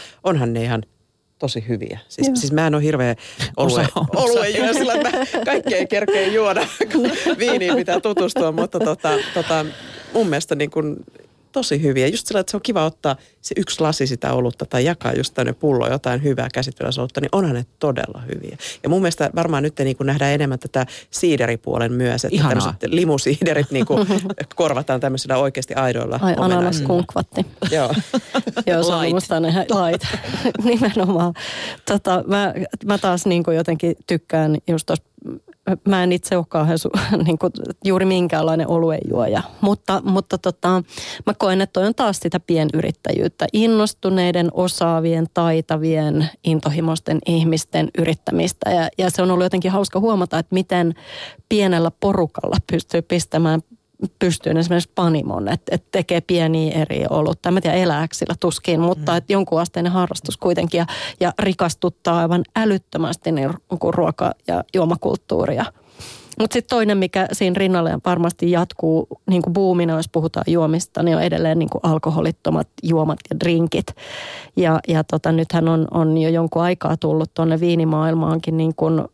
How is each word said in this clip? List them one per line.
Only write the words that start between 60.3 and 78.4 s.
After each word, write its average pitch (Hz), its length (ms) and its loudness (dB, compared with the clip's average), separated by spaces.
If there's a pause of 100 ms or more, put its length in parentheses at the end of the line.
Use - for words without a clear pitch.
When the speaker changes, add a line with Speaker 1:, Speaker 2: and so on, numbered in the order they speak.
Speaker 2:
kuitenkin 175 420 0
ja, 170 80 0 (340)
ja 175 180 2
rikastuttaa 175 800 0
aivan 170 240 2 (140)
älyttömästi 180 760 -2
niin 139 180 0
ru-, 175 80 -8 (120)
niinku 170 220 -2
ruoka- 165 400 0 (160)
ja - 160 -2 (100)
juomakulttuuria. 143 920 0 (760)
Mut 220 120 0
sit 233 140 -2
toinen, 214 320 2
mikä 185 340 0
siinä 190 260 0
rinnalle 185 480 2
varmasti 170 440 0
jatkuu 165 560 2 (200)
niinku 180 240 2
buumina, 175 460 2
jos 165 120 -4
puhutaan - 380 -2
juomista, 165 560 0
niin 165 140 4
on 160 60 2
edelleen 160 360 2
niinku - 240 -2
alkoholittomat 160 840 0 (140)
juomat 156 360 0 (120)
ja 156 100 -4
drinkit. 165 460 0 (720)
Ja, 165 320 4
ja 160 160 2
tota, 160 280 0
nythän 165 360 2
on, 160 220 2
on 160 280 2
jo 160 100 2
jonkun 165 340 0
aikaa 175 340 0
tullut 160 380 0
tonne 160 260 2
viinimaailmaankin 160 960 0